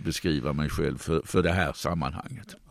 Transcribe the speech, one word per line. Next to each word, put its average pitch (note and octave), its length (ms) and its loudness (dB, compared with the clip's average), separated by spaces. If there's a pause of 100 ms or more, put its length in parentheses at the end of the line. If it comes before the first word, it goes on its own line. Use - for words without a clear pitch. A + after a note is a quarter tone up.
beskriva D2 480 0
mig D2 180 0
själv C#2+ 280 0
för, E2 260 2
för F#2 180 4
det E2+ 100 4
här F2 200 2
sammanhanget. - 840 -4 (140)